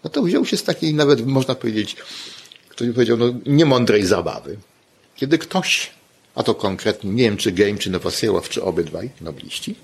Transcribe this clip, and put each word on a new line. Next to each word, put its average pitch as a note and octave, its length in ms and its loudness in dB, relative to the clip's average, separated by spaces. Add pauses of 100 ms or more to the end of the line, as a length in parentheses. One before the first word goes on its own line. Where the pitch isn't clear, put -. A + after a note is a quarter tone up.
no - 60 -8
to D3 120 -2
wziął G3 240 0
się - 100 -2
z - 80 -6
takiej D#3+ 300 -2
nawet, C#3 320 4
można C3+ 280 2
powiedzieć, G#2+ 420 -4 (720)
ktoś A#2+ 200 -4
by A#2 60 -2
powiedział, A#2 220 4
no, A#2+ 100 2 (200)
niemądrej B2+ 600 4
zabawy. F2 500 -2 (600)
Kiedy D3 220 0
ktoś, - 520 -2 (440)
a A#2+ 80 -4
to A2 120 2
konkretnie, G2 560 -2
nie A#2+ 140 2
wiem, G#2 120 2
czy G2 160 -2
Game, G2+ 260 2
czy G2 120 -4
Nowosiełow, F2+ 580 -2
czy - 140 -4
obydwaj E2+ 480 -4 (100)
nobliści - 640 -12